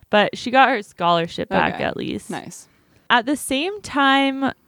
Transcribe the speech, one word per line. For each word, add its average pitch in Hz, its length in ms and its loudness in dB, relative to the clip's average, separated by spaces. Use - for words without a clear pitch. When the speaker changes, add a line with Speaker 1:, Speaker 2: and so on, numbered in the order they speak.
Speaker 1:
But 208 300 2
she - 120 -8
got 254 200 6
her 240 120 -2
scholarship 170 680 -2
back, 190 240 2
Speaker 2:
Okay. - 100 -4
Speaker 1:
at - 120 -4
least. - 340 -8
Speaker 2:
Nice. - 380 -12
Speaker 1:
At 233 160 4
the 285 100 0
same 349 460 -4
time, 269 720 0